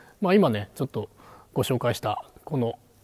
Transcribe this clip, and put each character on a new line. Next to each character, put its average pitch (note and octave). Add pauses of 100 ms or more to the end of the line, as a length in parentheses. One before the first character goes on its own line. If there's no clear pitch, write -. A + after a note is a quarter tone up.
(200)
ま F#3
あ、 F#3+
今 F#3+
ね、 G2+
ち -
ょ -
っ -
と - (440)
ご -
紹 B2+
介 A#2
し -
た G#2+ (200)
こ D#3
の A#2 (260)